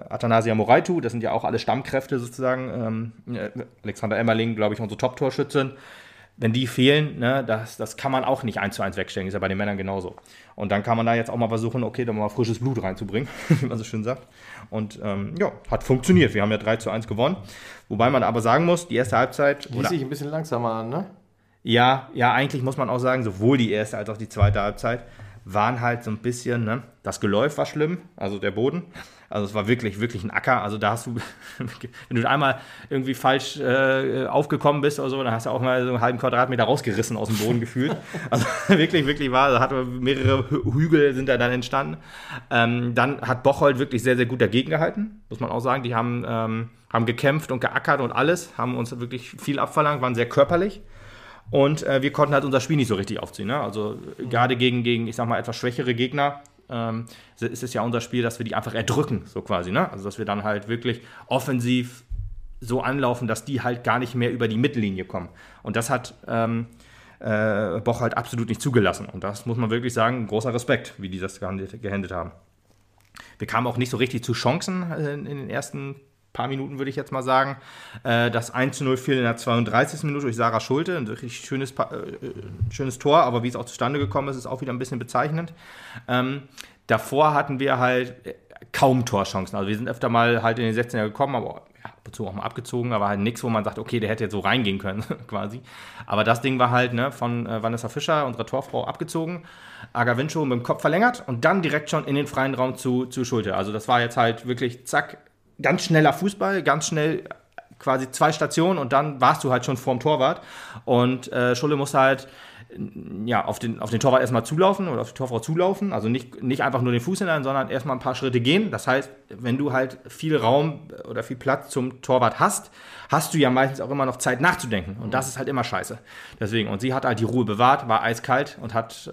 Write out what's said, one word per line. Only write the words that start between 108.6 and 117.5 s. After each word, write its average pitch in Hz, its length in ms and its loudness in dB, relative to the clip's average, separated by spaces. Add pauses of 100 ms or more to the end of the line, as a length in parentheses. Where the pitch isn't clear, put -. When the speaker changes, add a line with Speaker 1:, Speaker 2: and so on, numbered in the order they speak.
Speaker 1:
und 131 140 -4
dann 143 300 2
warst 151 220 6
du 135 60 2
halt 123 140 2
schon - 140 -2
vorm 123 220 -2
Torwart. 151 400 2 (460)
Und, 123 460 4
äh, 123 240 2
Schulle 147 200 0
musste 139 220 0
halt, 135 300 4 (960)
ja, 117 200 2
auf - 140 -4
den, 113 220 -4
auf 110 100 -4
den 113 100 0
Torwart 127 200 6
erstmal 120 240 2
zulaufen 190 440 2
oder 117 120 -2
auf 120 120 -6
die - 20 -20
Torfrau 123 240 -4
zulaufen. 185 560 0
Also 107 160 -2
nicht, - 320 -4
nicht 135 200 0
einfach 127 200 2
nur 123 100 2
den 120 80 2
Fuß 180 200 -2
hinein, 165 220 0
sondern 135 280 -2